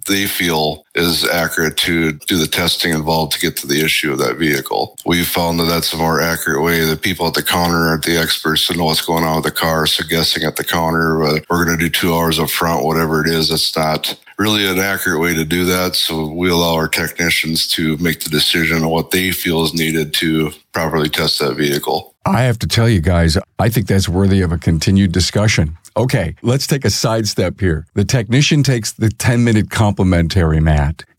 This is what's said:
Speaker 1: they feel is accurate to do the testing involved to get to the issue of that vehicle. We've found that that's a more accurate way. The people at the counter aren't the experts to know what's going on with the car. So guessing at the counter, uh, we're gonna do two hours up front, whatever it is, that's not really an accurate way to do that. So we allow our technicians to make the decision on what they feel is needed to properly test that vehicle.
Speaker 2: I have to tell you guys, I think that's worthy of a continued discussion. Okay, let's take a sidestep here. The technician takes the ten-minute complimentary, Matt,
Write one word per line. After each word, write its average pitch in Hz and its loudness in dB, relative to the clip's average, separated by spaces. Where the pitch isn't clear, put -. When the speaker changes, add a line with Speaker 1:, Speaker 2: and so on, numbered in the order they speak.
Speaker 1:
they 98 0
feel 80 -2
is 85 0
accurate 82 -2
to 82 0
do 92 0
the 76 0
testing 87 -2
involved 78 0
to - -4
get - -2
to - -8
the 78 0
issue 78 0
of 65 -4
that 62 -2
vehicle. 71 -2
We've 85 0
found 85 0
that 82 0
that's 82 -2
a 82 -4
more 80 0
accurate 80 -2
way. 85 2
The 80 0
people 85 -4
at 80 -2
the 76 -2
counter 85 0
aren't 80 0
the 82 0
experts 80 0
to - -2
know 85 0
what's 78 0
going 82 0
on 80 0
with 80 -2
the 80 -2
car. 80 0
So - 0
guessing 80 0
at 76 -4
the 71 -4
counter, 82 0
uh, 76 0
we're 87 2
gonna 82 0
do 82 -2
two 85 0
hours 82 0
up 78 -2
front, 82 -2
whatever 80 0
it 82 -2
is, 80 0
that's - -2
not 78 -4
really 104 0
an 92 0
accurate 92 -2
way 87 0
to 80 -2
do 87 -2
that. 90 0
So 80 -2
we 85 -2
allow 85 2
our 80 0
technicians 80 -2
to 78 -2
make 80 -2
the - -8
decision 80 0
on 80 0
what 80 -2
they 92 0
feel 82 -2
is 80 -2
needed 80 -2
to 78 0
properly 78 -2
test 78 -2
that 71 -2
vehicle. 73 -2
Speaker 2:
I 160 2
have 123 2
to 85 -4
tell 117 2
you 101 4
guys, 85 2
I - 2
think 101 0
that's 98 2
worthy 95 4
of 85 0
a 85 0
continued 92 4
discussion. 87 2
Okay, 107 0
let's 123 0
take 135 0
a 107 2
sidestep 110 0
here. 80 0
The 101 2
technician 135 2
takes 123 0
the 110 0
ten-minute 117 2
complimentary, 87 2
Matt, 78 2